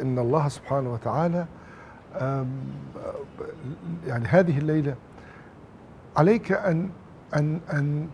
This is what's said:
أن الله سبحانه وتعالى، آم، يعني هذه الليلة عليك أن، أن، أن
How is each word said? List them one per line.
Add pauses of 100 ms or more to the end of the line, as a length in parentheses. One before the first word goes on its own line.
أن
الله
سبحانه
وتعالى، (680)
آم، (1600)
يعني
هذه
الليلة (1200)
عليك
أن، (460)
أن، (120)
أن